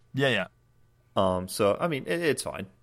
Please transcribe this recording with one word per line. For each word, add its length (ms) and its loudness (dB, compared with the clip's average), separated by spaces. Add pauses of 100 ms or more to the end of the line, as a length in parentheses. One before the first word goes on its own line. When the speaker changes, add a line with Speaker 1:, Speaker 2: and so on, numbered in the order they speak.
(140)
Speaker 1:
Yeah, 160 2
yeah. 180 0 (680)
Speaker 2:
Um, 320 2
so, 320 2
I 80 -2
mean, 200 -4
it, 140 -2
it's 220 0
fine. 240 -8 (160)